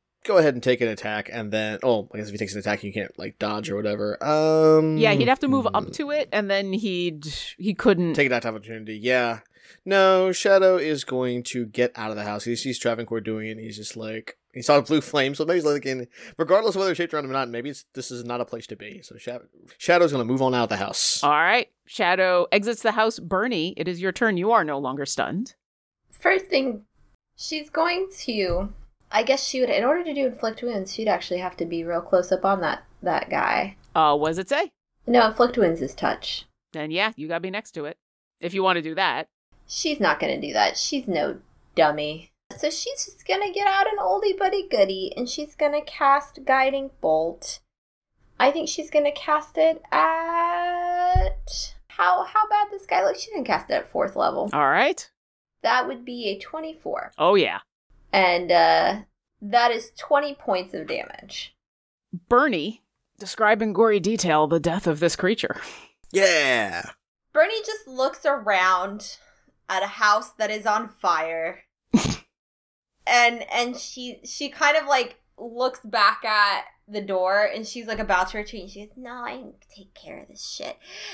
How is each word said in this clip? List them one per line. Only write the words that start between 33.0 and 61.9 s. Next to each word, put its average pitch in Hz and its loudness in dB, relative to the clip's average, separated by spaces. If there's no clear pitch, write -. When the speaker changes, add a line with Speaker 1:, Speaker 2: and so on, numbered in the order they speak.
Speaker 3:
that 156 -2
guy. - 0
Speaker 2:
Uh, 151 4
what 151 0
does 165 -4
it 190 -6
say? 311 0
Speaker 3:
No, 233 6
inflict 240 2
wounds 165 2
is 135 -6
touch. - -6
Speaker 2:
Then 156 -8
yeah, 202 -2
you 156 -10
gotta 170 -4
be 185 -8
next 208 -10
to 147 -10
it. 165 -12
If 180 -6
you 190 0
wanna 180 2
do 160 -6
that. 160 -2
Speaker 3:
She's - -4
not 165 2
gonna 139 -2
do 147 -8
that. - 2
She's 262 -4
no 147 -2
dummy. 151 0
So 587 -2
she's - -8
just - -20
gonna 392 -2
get 403 0
out 392 2
an 415 -4
oldie 392 0
buddy 381 0
goodie, 190 0
and 247 -4
she's 294 -10
gonna 294 0
cast 285 0
Guiding 269 2
Bolt. 160 -2
I 262 6
think 320 -2
she's 311 -8
gonna 294 2
cast 302 -2
it 320 4
at, 349 0
how, 359 2
how 427 0
bad 415 0
this 403 -12
guy - 0
looks? - 0
She 440 -14
can 311 -4
cast 180 -2
it - 0
at - -2
fourth - -2
level. 208 0
Speaker 2:
All 143 4
right. 226 2
Speaker 3:
That 240 2
would 240 -10
be 240 -8
a 196 -4
twenty-four. - -10
Speaker 2:
Oh, 180 4
yeah. 104 4
Speaker 3:
And, 180 4
uh, 170 6
that 240 4
is 226 -6
twenty 285 0
points 190 -4
of 156 -8
damage. - -10